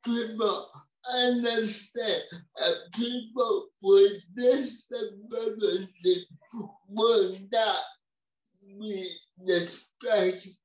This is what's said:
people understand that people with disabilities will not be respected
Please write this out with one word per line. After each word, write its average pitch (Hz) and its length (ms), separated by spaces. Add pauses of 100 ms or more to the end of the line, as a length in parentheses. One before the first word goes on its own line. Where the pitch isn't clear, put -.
people 220 640 (420)
understand 233 1080 (340)
that 170 180 (200)
people 233 720 (120)
with 196 420 (140)
disabilities 214 1900 (640)
will 208 480 (140)
not 220 300 (1000)
be 196 280 (300)
respected 185 1300